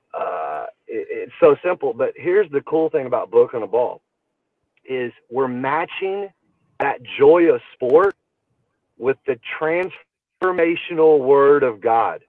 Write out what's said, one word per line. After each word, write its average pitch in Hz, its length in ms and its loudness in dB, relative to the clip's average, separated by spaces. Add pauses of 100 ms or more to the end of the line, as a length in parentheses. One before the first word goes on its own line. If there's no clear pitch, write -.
(120)
uh, - 540 -8 (200)
it, 110 240 -8
it's - 300 -10
so 147 220 6
simple. 151 320 -4
But 123 220 -4
here's 175 340 -2
the 139 120 -4
cool 160 280 -2
thing 139 160 -4
about 107 240 -6
Book 120 240 2
and 113 80 -6
a 101 40 -8
Ball 113 360 -4 (840)
is 123 280 -8 (180)
we're 135 180 -4
matching 170 800 -6 (520)
that 139 200 -4 (180)
joy 160 260 6
of 156 160 0 (120)
sport 151 420 2 (840)
with 131 180 -2 (100)
the - 120 -4 (200)
transformational 170 1600 0
word 139 420 4
of 110 180 -4
God. 110 480 0